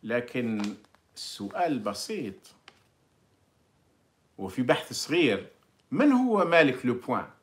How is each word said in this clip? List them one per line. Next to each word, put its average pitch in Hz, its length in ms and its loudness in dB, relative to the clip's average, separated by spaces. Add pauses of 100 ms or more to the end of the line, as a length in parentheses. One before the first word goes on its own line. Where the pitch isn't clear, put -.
لكن 113 720 -4 (400)
السؤال 131 640 -4
بسيط 104 760 -8 (1800)
وفي 95 240 -6
بحث 120 320 0
صغير، 139 540 0 (440)
من 269 200 4
هو 247 340 4
مالك 160 400 4
لو 123 80 2
بوان؟ 117 340 -4 (160)